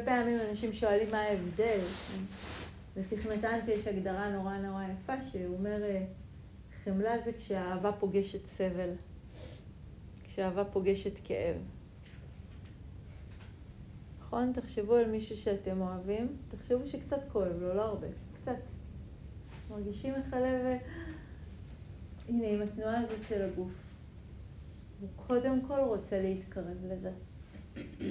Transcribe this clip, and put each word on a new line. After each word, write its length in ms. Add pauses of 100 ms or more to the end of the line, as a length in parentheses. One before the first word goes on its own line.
פעמים, 340 (120)
אנשים 220
שואלים 380
מה 80
ההבדל. 600 (1200)
לתכנתן 600 (100)
יש 180
הגדרה 440
נורא, 280
נורא 260
יפה, 280 (180)
שהוא 280
אומר, 260
אה, 200 (800)
"חמלה 400
זה 140
כשהאהבה 540
פוגשת 540
סבל, 440 (1300)
כשהאהבה 400
פוגשת 600
כאב." 320 (2750)
נכון? 340
תחשבו 400
על 160
מישהו 260
שאתם 440
אוהבים, 560 (120)
תחשבו 380
שקצת 340 (120)
כואב 280
לו, 140
לא 80
הרבה, 240 (360)
קצת. 140 (1120)
מרגישים 440
איך 200
הלב, 440 (1500)
הנה, 180
עם 160
התנועה 380
הזאת 280
של 140
הגוף. 300 (1300)
הוא 80 (180)
קודם 420
כל 100
רוצה 440
להתקרב 540 (140)
לזה. 200 (1000)